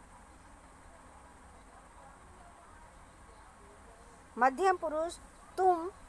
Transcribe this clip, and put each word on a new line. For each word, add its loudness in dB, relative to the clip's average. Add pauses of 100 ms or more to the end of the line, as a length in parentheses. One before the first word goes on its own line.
(4000)
मध्यम 6
पुरुष -2 (400)
तुम 6 (180)